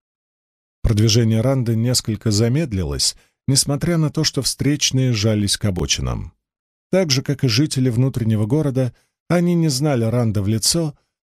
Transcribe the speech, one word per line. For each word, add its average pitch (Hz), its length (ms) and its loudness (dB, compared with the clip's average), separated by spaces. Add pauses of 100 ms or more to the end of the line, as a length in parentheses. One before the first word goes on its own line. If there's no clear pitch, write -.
(840)
Продвижение 110 600 2
Ранды 123 340 0
несколько 117 540 -2
замедлилось, 104 880 -2 (300)
несмотря 139 520 0
на 151 120 2
то, 156 140 -2
что - 180 -2
встречные 131 680 0
жались 104 440 2
к - 100 -4
обочинам. 67 680 -4 (580)
Так 180 200 2
же, 135 120 2
как - 220 -4
и 131 40 2
жители 127 420 0
внутреннего 113 560 0
города, 131 480 -2 (340)
они 175 260 2
не 165 140 2
знали 135 360 0
Ранда 110 380 0
в 95 60 -2
лицо — 143 480 0 (320)